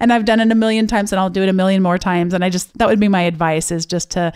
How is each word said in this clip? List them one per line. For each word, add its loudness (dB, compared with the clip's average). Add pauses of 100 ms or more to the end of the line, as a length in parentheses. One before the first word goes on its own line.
And 2
I've 2
done 2
it 2
a 2
million 2
times -2
and 0
I'll 0
do -2
it 2
a 2
million 2
more 2
times. -2
And -2
I 0
just, -6
that 2
would 2
be 2
my 2
advice, -2
is -4
just -6
to -2